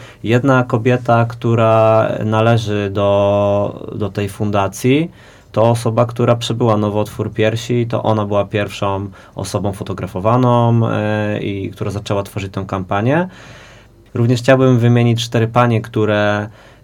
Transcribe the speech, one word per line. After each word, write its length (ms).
Jedna 400
kobieta, 600
która 840
należy 680
do, 1000
do 140
tej 200
fundacji, 840
to 180
osoba, 360
która 300
przebyła 420
nowotwór 560
piersi, 540
to 160
ona 220
była 200
pierwszą 640
osobą 360
fotografowaną, 1160
e, 520
i 320
która 200
zaczęła 320
tworzyć 300
tę 140
kampanię. 600
Również 260
chciałbym 400
wymienić 440
cztery 240
panie, 340
które, 680